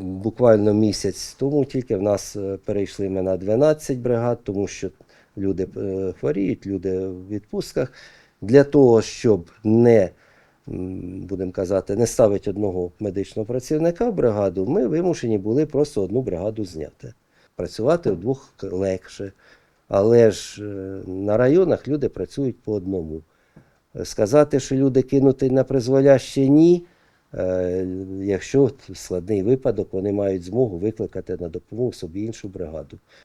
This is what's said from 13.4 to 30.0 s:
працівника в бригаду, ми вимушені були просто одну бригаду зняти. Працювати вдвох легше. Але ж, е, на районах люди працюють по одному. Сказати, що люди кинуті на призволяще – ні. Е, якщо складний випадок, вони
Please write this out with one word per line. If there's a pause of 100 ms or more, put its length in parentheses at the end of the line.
працівника
в
бригаду,
ми
вимушені
були
просто
одну
бригаду
зняти. (420)
Працювати
вдвох
легше. (560)
Але
ж,
е, (440)
на
районах
люди
працюють
по
одному. (840)
Сказати,
що
люди
кинуті
на
призволяще –
ні. (480)
Е, (340)
якщо (240)
складний
випадок,
вони